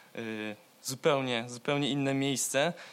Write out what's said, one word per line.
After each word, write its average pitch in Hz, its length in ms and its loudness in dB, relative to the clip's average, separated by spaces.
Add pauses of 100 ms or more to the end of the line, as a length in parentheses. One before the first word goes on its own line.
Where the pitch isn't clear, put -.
(160)
y, 110 400 -6 (260)
zupełnie, 131 680 0
zupełnie 143 420 0
inne 135 240 2
miejsce. 139 580 2 (200)